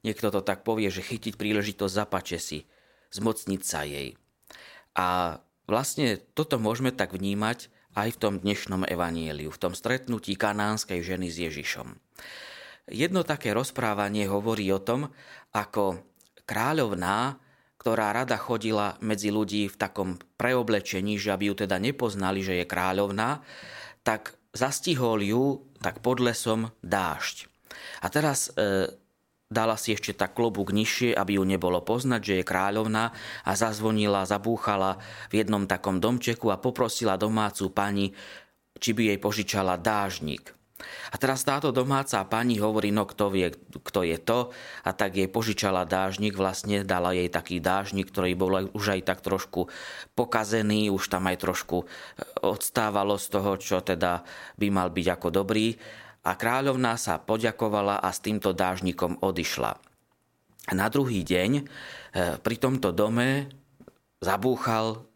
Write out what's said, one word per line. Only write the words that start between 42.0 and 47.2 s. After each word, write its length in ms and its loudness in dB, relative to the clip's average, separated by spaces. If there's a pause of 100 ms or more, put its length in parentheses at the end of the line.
pani 320 2
hovorí: 320 2
„No, 160 4
kto 240 0
vie, 240 2 (320)
kto 240 0
je 80 2
to?“ 400 0 (320)
A 80 0
tak 240 0
jej 80 4
požičala 560 2
dážnik, 560 0
vlastne 480 0
dala 240 2
jej 160 2